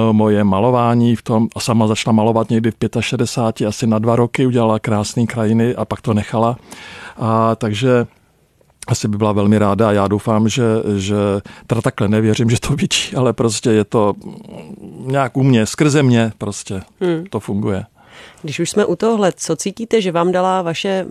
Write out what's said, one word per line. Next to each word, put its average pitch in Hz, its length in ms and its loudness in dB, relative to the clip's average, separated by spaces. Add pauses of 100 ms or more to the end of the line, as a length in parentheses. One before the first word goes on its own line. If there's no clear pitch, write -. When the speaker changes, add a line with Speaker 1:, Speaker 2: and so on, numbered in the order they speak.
(120)
Speaker 1:
moje 107 320 4
malování 120 720 2
v - 60 -18
tom 113 340 0
a - 40 -8
sama 117 260 2
začala 110 260 0
malovat 110 380 2
někdy 113 200 2
v - 40 -6
pětašedesáti, 117 920 -2
asi 107 200 -4
na 110 120 2
dva 117 180 2
roky, 123 300 0
udělala 113 320 2
krásný 110 480 -2
krajiny 113 500 0
a 107 80 -6
pak - 160 -8
to 113 140 -2
nechala. 113 420 0 (600)
A 113 400 0
takže 120 500 0 (800)
asi 120 200 -2
by 104 100 -2
byla 104 140 2
velmi 101 260 4
ráda 104 300 2
a 104 40 2
já 101 160 0
doufám, 107 400 0
že, 123 140 -2 (340)
že 98 200 -2 (500)
teda 113 140 -2
takhle 110 280 -2
nevěřím, 110 420 2
že 117 100 0
to - 160 -2
vidí, - 400 -4
ale 127 160 2
prostě 117 380 0
je 107 140 4
to 104 300 0 (920)
nějak 135 300 -2
u 131 60 2
mě, 120 240 4
skrze 151 360 2
mě 117 360 4
prostě 101 420 -8 (200)
Speaker 2:
Hmm. 170 300 -2
Speaker 1:
to - 100 -4
funguje. 101 440 -4 (580)
Speaker 2:
Když 156 180 -8
už 170 100 -4
jsme 208 140 0
u 175 120 0
tohle, 214 400 0
co 160 200 -4
cítíte, 220 440 -2
že 180 120 -2
vám 170 200 0
dala 185 300 0
vaše 185 480 -4